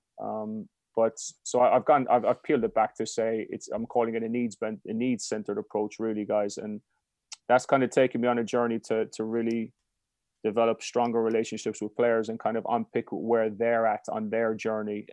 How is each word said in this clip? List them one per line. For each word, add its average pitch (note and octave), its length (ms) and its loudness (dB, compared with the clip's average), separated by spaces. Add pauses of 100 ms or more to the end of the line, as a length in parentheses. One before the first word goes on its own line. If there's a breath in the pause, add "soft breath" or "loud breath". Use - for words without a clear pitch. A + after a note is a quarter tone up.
(240)
Um, G#2+ 460 -8 (260)
but A2+ 240 2 (240)
so - 160 0
I, A#2+ 160 6
I've B2 80 4
gone, C#3+ 260 4
I've, A#2+ 140 4
I've A#2 200 0
peeled C3 200 2
it A2+ 100 -2
back A2 220 0
to A2+ 100 -4
say A2+ 440 -2
it's, - 180 -10
I'm A2+ 180 -6
calling A#2 300 0
it A2+ 80 -2
a A2+ 60 -6
needs A#2+ 260 -2
bent, A2 300 -6
a - 80 -6
needs-centered A2 640 -4
approach, G#2+ 420 -4
really, A2 240 -2
guys. G#2 340 -2
And G#2+ 220 -8 (680)
that's B2 160 6
kind C3+ 180 4
of A#2+ 60 2
taken B2+ 320 4
me A#2+ 80 4
on A#2+ 80 2
a A#2 80 0
journey A#2 400 0
to, A2 220 0
to - 180 -6
really A#2 480 -2 (720)
develop A2+ 360 2
stronger A#2+ 400 0
relationships A2+ 600 -2
with G#2 160 -6
players A2+ 320 2
and A2+ 100 -6
kind A2+ 160 -2
of A2 140 -4
unpick A#2 420 -2
where A2+ 380 0
they're A2+ 360 0
at G#2+ 240 -2
on A2 200 -4
their A2 260 0
journey, G#2+ 580 -4